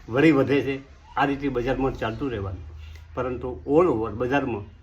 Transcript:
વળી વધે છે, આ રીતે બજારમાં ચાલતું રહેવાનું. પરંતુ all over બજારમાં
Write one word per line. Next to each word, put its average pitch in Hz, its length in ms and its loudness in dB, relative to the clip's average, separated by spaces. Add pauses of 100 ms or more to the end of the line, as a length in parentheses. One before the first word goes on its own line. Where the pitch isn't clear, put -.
વળી 143 240 6
વધે 135 300 4
છે, 135 120 -4 (420)
આ 131 80 2
રીતે 139 240 -2
બજારમાં 127 460 -2
ચાલતું 120 360 -6
રહેવાનું. 98 340 -8 (500)
પરંતુ 127 340 -6 (180)
all 151 220 6
over 113 220 0
બજારમાં 120 540 -2 (180)